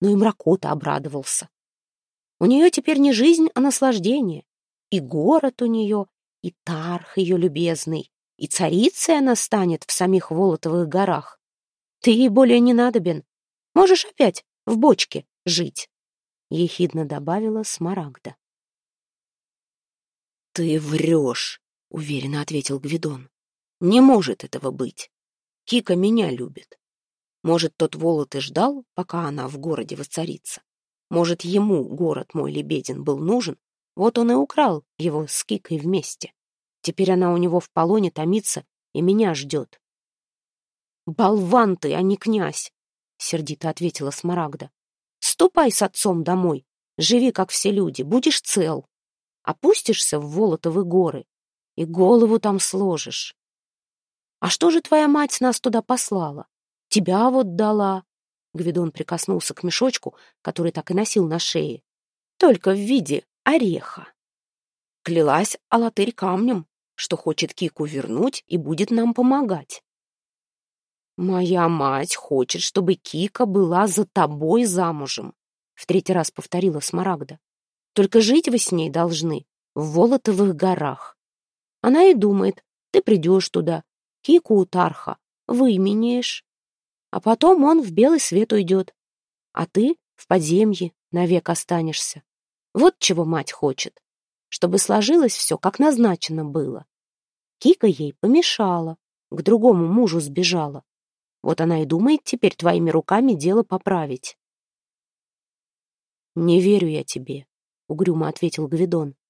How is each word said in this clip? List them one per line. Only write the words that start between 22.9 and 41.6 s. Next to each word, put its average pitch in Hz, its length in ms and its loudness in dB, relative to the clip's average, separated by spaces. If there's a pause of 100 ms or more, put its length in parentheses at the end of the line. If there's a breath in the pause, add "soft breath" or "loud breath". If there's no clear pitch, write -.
«Не 202 200 6
может 214 440 4
этого - 260 -8
быть. 131 400 -10 (540)
Кика 226 320 0
меня 202 340 2
любит. 123 480 -12 (640)
Может, 165 340 0
тот 160 180 -2
Волод 156 400 -2
и 139 60 -6
ждал, 202 440 -2 (100)
пока 170 320 -6
она 143 220 -10
в 143 100 -16
городе 143 380 -8
воцарится. - 640 -10 (480)
Может, 170 320 -2
ему 185 420 0
город 156 500 -6
мой 147 180 -6
лебедин 143 500 -8
был 143 160 -4
нужен, 208 400 -4 (380)
вот 226 220 0
он 233 120 2
и 240 40 2
украл 262 500 0 (140)
его 156 280 -4
с - 180 -6
Кикой 196 340 -6
вместе. 165 540 -6 (500)
Теперь 185 300 -2
она 180 200 2
у 175 40 0
него 175 240 0
в - 100 -10
полоне 175 400 0
томится 180 540 -4 (280)
и 147 80 -6
меня 190 340 2
ждёт». 143 460 -8 (1300)
«Болван 196 680 2